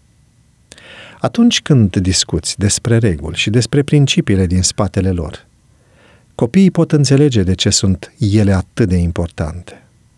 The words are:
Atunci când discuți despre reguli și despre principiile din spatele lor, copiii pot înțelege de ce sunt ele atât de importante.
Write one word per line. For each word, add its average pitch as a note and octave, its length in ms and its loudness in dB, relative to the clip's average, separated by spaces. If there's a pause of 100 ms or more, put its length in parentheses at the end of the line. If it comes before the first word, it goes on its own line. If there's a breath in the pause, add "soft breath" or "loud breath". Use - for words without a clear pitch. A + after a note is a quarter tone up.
(1200 loud breath)
Atunci - 420 0
când A2+ 340 2
discuți - 640 -4
despre G#2+ 380 0
reguli E2+ 380 -2
și - 140 -4
despre B2 340 0
principiile C3+ 640 0
din F2+ 160 0
spatele F#2+ 500 -2
lor, E2+ 340 -8 (880 soft breath)
copiii F#3 360 2
pot E3 200 0
înțelege C#3 520 2
de F2+ 100 0
ce - 160 -2
sunt - 500 -2
ele G2+ 340 2
atât F#2+ 340 -2
de F2+ 80 0
importante. E2+ 880 -6 (340)